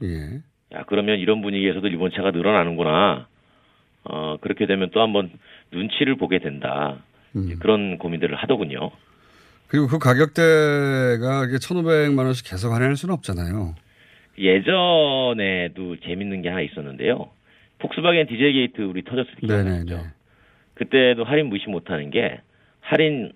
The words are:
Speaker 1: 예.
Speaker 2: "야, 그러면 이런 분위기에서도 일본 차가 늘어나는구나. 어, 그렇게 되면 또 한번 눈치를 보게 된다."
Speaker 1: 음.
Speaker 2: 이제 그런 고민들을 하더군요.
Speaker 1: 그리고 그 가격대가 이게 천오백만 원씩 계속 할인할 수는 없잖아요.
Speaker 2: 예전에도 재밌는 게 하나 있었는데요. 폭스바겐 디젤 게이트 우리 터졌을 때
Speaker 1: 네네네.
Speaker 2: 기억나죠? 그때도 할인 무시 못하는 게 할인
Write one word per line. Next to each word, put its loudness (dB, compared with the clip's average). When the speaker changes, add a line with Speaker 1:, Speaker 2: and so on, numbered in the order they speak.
Speaker 1:
예. -8
Speaker 2:
"야, -10
그러면 0
이런 2
분위기에서도 -2
일본 -2
차가 -2
늘어나는구나. 2
어, -8
그렇게 -2
되면 -2
또 2
한번 0
눈치를 -2
보게 0
된다." -6
Speaker 1:
음. -2
Speaker 2:
이제 -6
그런 2
고민들을 -4
하더군요. -4
Speaker 1:
그리고 2
그 0
가격대가 4
이게 -2
천오백만 2
원씩 -2
계속 -2
할인할 2
수는 -4
없잖아요. -4
Speaker 2:
예전에도 2
재밌는 -6
게 -6
하나 -4
있었는데요. -4
폭스바겐 2
디젤 2
게이트 0
우리 -6
터졌을 -4
때 -6
Speaker 1:
네네네. 0
Speaker 2:
기억나죠? -8
그때도 2
할인 0
무시 -6
못하는 -6
게 -4
할인 0